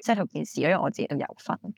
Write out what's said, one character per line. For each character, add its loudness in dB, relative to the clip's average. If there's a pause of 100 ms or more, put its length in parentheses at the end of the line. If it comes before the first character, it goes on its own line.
settle 2
件 -6
事， -4
因 4
為 6
我 0
自 -4
己 -2
都 -4
有 -2 (140)
份。 -4 (200)